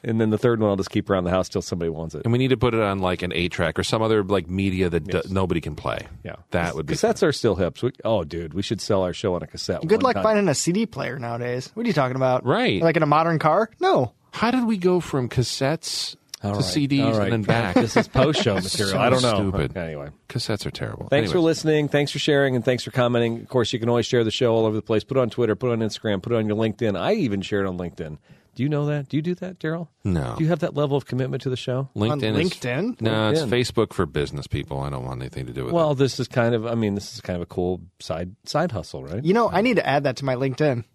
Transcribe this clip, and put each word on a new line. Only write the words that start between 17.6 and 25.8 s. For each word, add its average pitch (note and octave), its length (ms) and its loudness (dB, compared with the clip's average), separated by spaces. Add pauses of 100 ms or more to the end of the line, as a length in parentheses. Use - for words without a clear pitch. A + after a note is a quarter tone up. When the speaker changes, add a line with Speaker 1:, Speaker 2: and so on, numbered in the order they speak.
Speaker 1:
This A#2+ 200 2
is A#3 140 4
post-show C3 460 4
Speaker 2:
<laughs> F2+ 60 0
Speaker 1:
material. F#2+ 340 -2
Speaker 2:
So F#2 40 2
Speaker 1:
I A2+ 100 4
don't B2+ 120 6
know. A#2 140 2 (160)
Speaker 2:
stupid. D#2+ 260 -2
Speaker 1:
Anyway. D2+ 320 -8 (180)
Speaker 2:
Cassettes - 380 -4
are - 60 -4
terrible. G#2+ 360 -8
Speaker 1:
Thanks D#3 240 2
for F#3 60 2
Speaker 2:
Anyways. E3 80 4
Speaker 1:
listening. D#3 420 2
Thanks C#3+ 240 0
for C#3 80 -6
sharing, C#3 380 4
and A2+ 80 -2
thanks B2+ 180 0
for A#2 80 -10
commenting. A#2+ 500 2
Of - 60 -16
course, A#2+ 240 0
you A#2+ 80 -4
can A2+ 80 -2
always A#2+ 180 2
share A#2+ 200 2
the G#2+ 60 0
show A#2 220 2
all A2+ 120 4
over G#2+ 100 2
the G#2+ 60 -2
place. G#2+ 240 0
Put B2+ 120 -4
it C3 40 4
on A#2 80 2
Twitter. A2 260 2
Put B2+ 140 -2
it A#2+ 40 2
on A2+ 60 -2
Instagram. G#2 420 -2